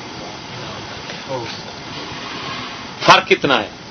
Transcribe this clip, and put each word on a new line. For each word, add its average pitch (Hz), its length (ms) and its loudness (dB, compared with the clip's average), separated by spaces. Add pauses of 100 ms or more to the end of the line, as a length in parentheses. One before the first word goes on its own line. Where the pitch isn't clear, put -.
(3000)
فرق 185 220 10
کتنا 143 320 6
ہے؟ 101 80 0 (240)